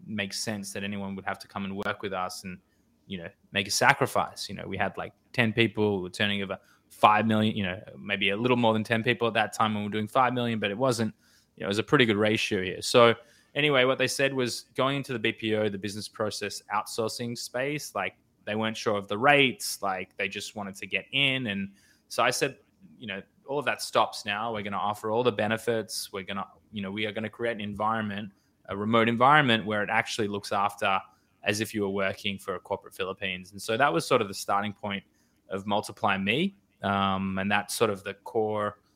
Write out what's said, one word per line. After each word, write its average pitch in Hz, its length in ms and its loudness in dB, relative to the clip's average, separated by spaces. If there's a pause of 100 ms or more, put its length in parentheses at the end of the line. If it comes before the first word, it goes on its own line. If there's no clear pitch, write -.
make 101 280 -6
sense 101 400 -6
that 98 100 -6
anyone 101 320 -6
would 95 80 -12
have 95 140 -4
to - 100 -20
come 98 160 -8
and 98 100 -6
work 101 280 -6
with 101 100 -6
us 90 320 -8
and, 90 140 -12 (480)
you 98 100 -10
know, 82 120 -10 (240)
make 98 140 0
a 104 40 -8
sacrifice. - 760 2
You 98 100 -12
know, 87 120 -12
we 95 80 -8
had, 95 220 -2
like, 90 160 -8 (180)
ten 113 220 0
people, 104 420 2
we 92 60 -2
were 90 80 -8
turning 101 320 -2
over 95 160 -6 (320)
five 107 360 6
million, 110 300 4
you 104 80 -2
know, 92 160 -4 (180)
maybe 98 300 -2
a 101 80 0
little 120 220 2
more 113 160 6
than 110 100 0
ten 113 180 0
people 117 240 2
at 110 80 0
that 107 200 2
time 110 180 2
when 104 120 -2
we 104 40 -4
were 101 40 -6
doing 107 140 -2
five 127 280 2
million, 120 240 0
but 104 120 -2
it 98 60 -4
wasn't, 117 380 0 (420)
you - 60 -12
know, - 40 -4
it - 20 -2
was 101 100 0
a 113 40 0
pretty 131 220 4
good 107 140 4
ratio 107 440 2
here. 90 200 -4
So 120 320 8 (400)
anyway, 143 280 4
what 131 160 2
they 131 80 2
said 139 260 2
was 127 340 -2 (100)
going 135 200 2
into 139 160 -4
the 120 60 -2
B 113 140 0
P 107 240 -2
O, 107 120 2
the 101 100 -4
business 101 280 -8
process 104 560 -6 (100)
outsourcing 117 640 -4
space, 139 600 -6
like, 95 180 -4 (300)
they 107 100 -4
weren't 110 220 -2
sure 107 200 0
of 98 120 -4
the 104 100 -2
rates, 139 640 4
like, 95 340 -4
they 101 120 -2
just 101 260 -8
wanted 98 220 -10
to 104 100 -14
get 95 240 -6
in. 131 380 0
And 98 220 -4 (380)
so - 140 -2
I 123 80 4
said, 135 280 -2 (380)
you 120 120 -14
know, 98 120 -6 (260)
"All 139 120 -4
of 135 60 -4
that 113 180 -2
stops - 420 0
now. 110 300 -4
We're 104 80 -4
gonna 101 140 -6
offer 104 340 -2
all 117 140 2
the 120 80 4
benefits. 110 800 -2
We're 98 100 -8
gonna, 98 240 -8 (240)
you 107 120 -8
know, 95 80 -6
we 107 160 -4
are 107 60 -4
gonna 110 180 -6
create 117 240 -4
an 104 60 -10
environment, 107 680 -2 (380)
a 101 80 -4
remote 110 320 4
environment 120 580 6
where 104 160 -2
it 98 80 -4
actually 110 380 -2
looks 101 240 -6
after 101 480 0 (420)
as 104 180 0
if 110 140 -4
you 104 80 -2
were 98 80 0
working 98 480 -4
for - 160 -8
a 90 60 -8
corporate - 340 -8
Philippines." 92 580 -6
And 101 80 -16
so 113 160 -2
that 143 160 4
was 160 140 -2
sort 127 160 4
of 101 60 -2
the 98 60 -8
starting 104 380 -2
point 98 300 -6 (460)
of 98 180 -8
Multiply 101 500 0
Me. 120 400 0 (260)
Um, 95 560 0
and 98 120 -2
that's 101 240 0
sort 113 160 4
of 98 140 -6
the 98 100 -8
core 107 640 -2 (180)